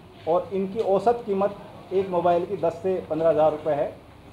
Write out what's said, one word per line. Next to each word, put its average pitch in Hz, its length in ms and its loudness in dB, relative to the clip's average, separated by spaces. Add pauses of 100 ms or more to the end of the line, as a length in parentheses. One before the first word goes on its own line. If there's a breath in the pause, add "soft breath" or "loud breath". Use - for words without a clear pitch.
(280)
और 175 260 0
इनकी 196 260 -4
औसत 208 460 2
कीमत 202 320 -2 (360)
एक 190 160 0
मोबाइल 175 360 2
की 196 120 -6
दस 160 160 0
से 185 360 -4
पन्द्रह 160 200 2
हज़ार 151 220 4
रुपये 151 240 -2
है 156 220 -4 (360)